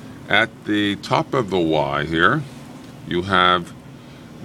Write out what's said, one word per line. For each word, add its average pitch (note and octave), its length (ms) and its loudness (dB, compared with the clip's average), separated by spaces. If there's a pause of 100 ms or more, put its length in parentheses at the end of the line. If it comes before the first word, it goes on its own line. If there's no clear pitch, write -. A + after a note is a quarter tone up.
(300)
at A2 200 4 (160)
the G#2 320 0
top C3 360 -2
of A#2+ 160 0
the F#2 100 2
Y D2+ 460 2
here, F2 380 2 (640)
you F2 160 -2
have F2+ 500 2 (720)